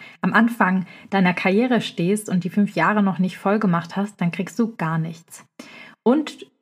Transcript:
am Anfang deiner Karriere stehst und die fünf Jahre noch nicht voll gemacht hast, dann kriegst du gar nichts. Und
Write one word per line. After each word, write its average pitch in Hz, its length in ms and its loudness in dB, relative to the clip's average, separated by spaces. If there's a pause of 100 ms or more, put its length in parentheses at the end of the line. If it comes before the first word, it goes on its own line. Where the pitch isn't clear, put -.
(200)
am 185 120 -2
Anfang 196 540 2 (240)
deiner 180 240 2
Karriere 214 460 2
stehst 190 480 -2
und 180 140 0
die 185 80 -4
fünf 208 240 0
Jahre 196 300 2
noch 185 160 -2
nicht 180 180 -2
voll 208 220 0
gemacht 170 340 0
hast, 202 260 -6
dann 175 120 0
kriegst - 260 -8
du 226 160 -2
gar 165 240 -4
nichts. - 480 -10 (560)
Und 294 440 0 (160)